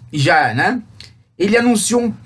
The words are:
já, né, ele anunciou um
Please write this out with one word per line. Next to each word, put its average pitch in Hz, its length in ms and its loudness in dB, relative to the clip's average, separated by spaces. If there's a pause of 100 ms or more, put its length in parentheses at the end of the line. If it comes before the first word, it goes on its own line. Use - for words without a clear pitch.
(120)
já, 147 420 2
né, 202 280 -2 (540)
ele 202 200 0
anunciou 240 440 0
um 233 120 -2 (140)